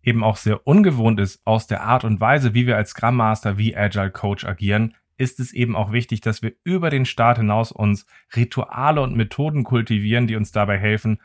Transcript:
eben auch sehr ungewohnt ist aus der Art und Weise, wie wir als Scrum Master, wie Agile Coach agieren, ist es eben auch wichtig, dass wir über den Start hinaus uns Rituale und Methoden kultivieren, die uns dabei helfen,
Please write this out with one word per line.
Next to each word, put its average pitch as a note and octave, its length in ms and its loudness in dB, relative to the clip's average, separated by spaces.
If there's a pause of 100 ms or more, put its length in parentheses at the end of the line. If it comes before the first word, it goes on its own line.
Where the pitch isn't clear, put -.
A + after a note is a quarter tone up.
eben A2+ 220 2
auch G#2+ 100 2
sehr - 320 -2
ungewohnt C#3 520 4
ist G2 260 -4
aus A2 220 0
der - 160 -4
Art B2 200 0
und G#2+ 160 0
Weise, B2 340 2
wie B2 140 2
wir A#2+ 80 0
als G#2 140 -2
Scrum A#2+ 260 -2
Master, A2 420 0
wie G#2+ 200 -2
Agile G2 340 -2
Coach - 340 -6
agieren, G#2 480 -2 (240)
ist C3 220 -4
es B2 140 -8
eben A#2 240 -2
auch G2+ 140 -2
wichtig, A#2 300 -4
dass A2 200 -4
wir A2 120 -6 (120)
über F3 240 -2
den C3+ 160 0
Start A#2 320 2
hinaus A2 340 0
uns G2+ 340 0 (300)
Rituale C3 680 0
und B2+ 140 -2
Methoden C#3 480 0
kultivieren, A2+ 640 0
die A2 80 -2
uns G#2 160 -4
dabei G#2 260 2
helfen, G#2+ 480 0